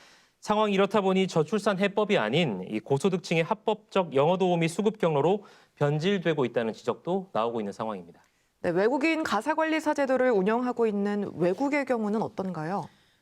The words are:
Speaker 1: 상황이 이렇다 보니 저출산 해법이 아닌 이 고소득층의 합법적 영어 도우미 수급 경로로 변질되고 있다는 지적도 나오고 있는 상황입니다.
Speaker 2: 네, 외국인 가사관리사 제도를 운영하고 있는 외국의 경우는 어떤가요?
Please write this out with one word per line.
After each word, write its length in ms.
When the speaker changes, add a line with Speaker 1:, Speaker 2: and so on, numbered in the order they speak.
Speaker 1:
상황이 320
이렇다 300
보니 240
저출산 520
해법이 380
아닌 500
이 140
고소득층의 640
합법적 720
영어 240
도우미 300
수급 300
경로로 460
변질되고 720
있다는 260
지적도 600
나오고 260
있는 140
상황입니다. 480
Speaker 2:
네, 80
외국인 520
가사관리사 680
제도를 380
운영하고 560
있는 480
외국의 500
경우는 380
어떤가요? 640